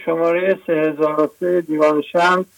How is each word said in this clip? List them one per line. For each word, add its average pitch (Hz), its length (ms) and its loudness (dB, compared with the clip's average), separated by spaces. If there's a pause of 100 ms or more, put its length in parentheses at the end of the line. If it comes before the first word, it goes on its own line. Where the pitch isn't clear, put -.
شماره 170 600 0
سه 170 60 -2
هزار 156 480 0
و 151 80 0 (100)
سه 180 220 0
دیوان 151 400 0
شمس 175 440 0 (120)